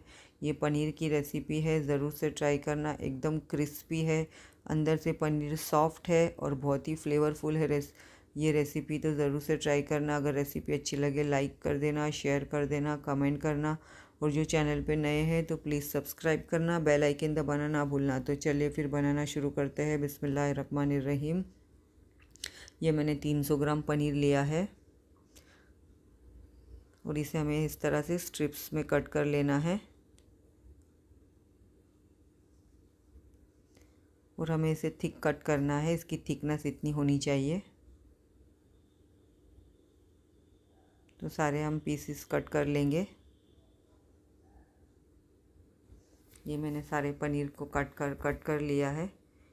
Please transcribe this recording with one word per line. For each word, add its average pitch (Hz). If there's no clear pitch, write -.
ये 147
पनीर 151
की 156
रेसिपी 151
है, 160
ज़रूर 143
से 151
ट्राई 147
करना। 151
एकदम 139
क्रिस्पी 147
है, 160
अंदर 156
से 160
पनीर 151
सॉफ्ट 160
है 170
और 143
बहुत 139
ही 156
फ्लेवरफुल 151
है 160
रेस-, 143
ये 156
रेसिपी। 151
तो 156
ज़रूर 143
से 151
ट्राई 147
करना। 147
अगर 147
रेसिपी 143
अच्छी 143
लगे, 143
लाइक 143
कर 147
देना, 151
शेयर 139
कर 147
देना, 147
कमेंट 143
करना 151
और 151
जो 151
चैनल 147
पे 151
नए 151
हैं 165
तो 160
प्लीज़ 147
सब्सक्राइब 156
करना, 170
बेल 147
आइकन 147
दबाना 147
ना 147
भूलना। 139
तो 143
चलिए 143
फिर 147
बनाना 143
शुरू 143
करते 143
हैं। 151
बिस्मिल्लाहिर्रहमानिर्रहीम। 143
ये 160
मैंने 151
तीन 147
सौ 147
ग्राम 151
पनीर 147
लिया 143
है 160
और 151
इसे 151
हमें 151
इस 151
तरह 147
से 175
स्ट्रिप्स -
में 151
कट 147
कर 147
लेना 143
है 170
और 160
हमें 160
इसे 156
थिक -
कट 147
करना 143
है। 156
इसकी 165
थिकनेस 151
इतनी 151
होनी 143
चाहिए। 143
तो 160
सारे 151
हम 151
पीसेस 147
कट 147
कर 147
लेंगे। 143
ये 147
मैंने 147
सारे 147
पनीर 147
को 143
कट 139
कर, 139
कट 147
कर 151
लिया 143
है। 160